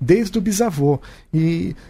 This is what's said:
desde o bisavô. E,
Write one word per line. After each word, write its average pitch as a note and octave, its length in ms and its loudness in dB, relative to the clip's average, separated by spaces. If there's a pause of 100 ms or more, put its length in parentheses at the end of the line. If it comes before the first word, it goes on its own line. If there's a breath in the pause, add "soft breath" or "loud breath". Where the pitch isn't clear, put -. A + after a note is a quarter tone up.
desde G3 380 2
o - 20 0
bisavô. F#3 580 0 (360 loud breath)
E, E3 420 0 (140 loud breath)